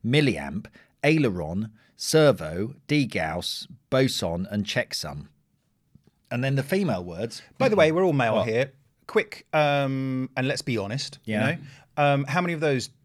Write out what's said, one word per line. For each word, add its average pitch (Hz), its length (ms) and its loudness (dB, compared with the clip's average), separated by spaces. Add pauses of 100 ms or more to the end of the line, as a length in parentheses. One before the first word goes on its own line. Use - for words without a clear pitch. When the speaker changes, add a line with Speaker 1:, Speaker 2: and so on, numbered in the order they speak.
Speaker 1:
milliamp, 107 600 0 (360)
aileron, 110 680 0 (260)
servo, 107 800 2 (140)
de 147 180 2
Gauss, 87 600 -6 (240)
boson, 95 600 0
and 104 160 -2
checksum. 73 640 -6 (1000)
And 123 140 -2
then 135 120 0
the 131 60 0
female 143 400 0
words. 87 380 -8 (180)
Speaker 2:
By 262 120 2
the 208 60 2
way, 160 160 8
we're 180 120 2
all 175 80 4
male 120 240 2
Speaker 1:
What? 104 120 2
Speaker 2:
here. 123 240 0 (340)
Quick, - 480 -2
um, 135 840 0
and 131 120 -2
let's - 140 -4
be 123 140 -2
honest, 107 480 -6
Speaker 1:
Yeah. 107 260 0
Speaker 2:
you 170 60 -4
know, - 60 -14 (340)
um, 143 280 2
how 139 180 0
many 175 100 -2
of 156 80 -4
those 139 300 0 (140)